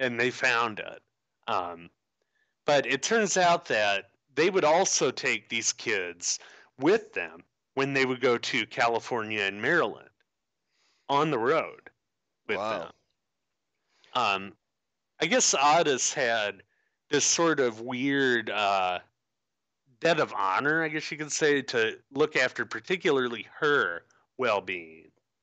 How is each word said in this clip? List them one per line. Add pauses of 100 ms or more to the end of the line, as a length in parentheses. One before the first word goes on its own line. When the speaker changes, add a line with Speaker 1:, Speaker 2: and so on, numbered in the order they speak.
Speaker 1:
And
they
found
it. (460)
Um, (720)
but
it
turns
out
that (240)
they
would
also
take
these
kids (400)
with
them (300)
when
they
would
go
to
California
and
Maryland (1000)
on
the
road (580)
with
Speaker 2:
Wow.
Speaker 1:
them. (1200)
Um, (640)
I
guess
Otis
had (480)
this
sort
of
weird,
uh, (1000)
debt
of
honor,
I
guess
you
could
say,
to (120)
look
after
particularly
her (320)
well-being. (320)